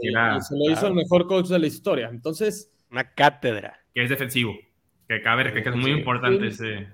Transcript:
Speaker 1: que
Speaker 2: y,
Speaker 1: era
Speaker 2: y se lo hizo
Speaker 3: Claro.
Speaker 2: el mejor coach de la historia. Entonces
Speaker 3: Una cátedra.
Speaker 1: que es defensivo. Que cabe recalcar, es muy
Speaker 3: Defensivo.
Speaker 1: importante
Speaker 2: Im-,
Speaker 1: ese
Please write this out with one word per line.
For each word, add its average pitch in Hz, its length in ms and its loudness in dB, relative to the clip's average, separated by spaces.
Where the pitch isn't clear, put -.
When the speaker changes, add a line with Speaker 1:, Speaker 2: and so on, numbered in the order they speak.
Speaker 1:
que 123 60 -2
Speaker 2:
y, - 20 0
Speaker 1:
era 110 260 2
Speaker 2:
y 95 40 -4
se 135 160 -6
lo 147 80 2
hizo 160 160 2
Speaker 3:
Claro. 202 80 2
Speaker 2:
el 185 60 2
mejor 175 340 4
coach 185 180 0
de 180 140 2
la 156 80 2
historia. 143 400 -2
Entonces 156 640 -6
Speaker 3:
Una 127 140 -4
cátedra. 123 640 2
Speaker 1:
que 123 80 0
es 123 80 0
defensivo. 123 420 -2
Que 110 160 -4
cabe 120 220 2
recalcar, 123 300 -2
es 123 60 -2
muy 131 120 0
Speaker 3:
Defensivo. 151 60 0
Speaker 1:
importante 127 460 0
Speaker 2:
Im-, 113 40 -2
Speaker 1:
ese 104 460 -8